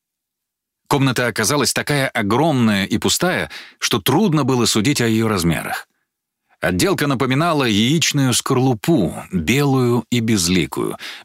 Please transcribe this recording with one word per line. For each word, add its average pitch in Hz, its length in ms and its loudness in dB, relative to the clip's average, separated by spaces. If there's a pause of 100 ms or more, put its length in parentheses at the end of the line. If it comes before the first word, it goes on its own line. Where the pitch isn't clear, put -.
(880)
Комната 135 400 0
оказалась 117 460 0
такая 135 360 -2
огромная 113 760 2
и 104 120 -2
пустая, 180 520 -2 (300)
что 113 220 -2
трудно 156 420 2
было 123 220 2
судить 117 360 0
о 117 60 2
ее 113 200 2
размерах. 82 600 -2 (720)
Отделка 151 480 0
напоминала 139 560 0
яичную 127 720 0
скорлупу, 127 960 0
белую 120 800 0
и 123 100 0
безликую. 87 800 0 (280)